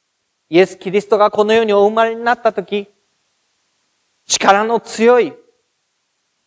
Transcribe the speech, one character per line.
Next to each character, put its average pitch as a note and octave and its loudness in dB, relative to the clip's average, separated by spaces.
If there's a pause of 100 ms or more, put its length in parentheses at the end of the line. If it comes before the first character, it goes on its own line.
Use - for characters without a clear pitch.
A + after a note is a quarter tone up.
(500)
イ D#3+ 4
エ F#3 4
ス・ F3+ -8
キ F#3+ -10
リ G3+ 0
ス G3+ -14
ト A3 2
が G#3 2
こ G#3 0
の G#3+ 0
世 A3+ 2
に G#3+ 0
お G3+ 4
生 A3 -4
ま A3+ 2
れ A3+ -4
に A#3 -12
な A#3 0
っ A#3+ -6
た A3 0
と G3 -6
き、 G3+ -8 (1400)
力 G3 0
の A3+ -2
強 A#3+ 0
い、 D3+ -4 (1120)